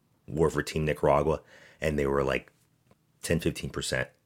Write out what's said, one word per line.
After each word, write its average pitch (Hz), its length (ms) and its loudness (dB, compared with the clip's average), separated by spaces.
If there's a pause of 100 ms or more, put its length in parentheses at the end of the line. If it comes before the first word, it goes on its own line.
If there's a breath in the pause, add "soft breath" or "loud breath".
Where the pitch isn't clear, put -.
(280)
were 78 200 2
for 73 140 0
Team 78 220 -4
Nicaragua, 73 560 2 (400 loud breath)
and 76 180 0
they 71 80 0
were, 69 160 0
like, 65 300 -4 (680)
ten, 82 200 0
fifteen - 280 -4
percent 65 400 -4 (180)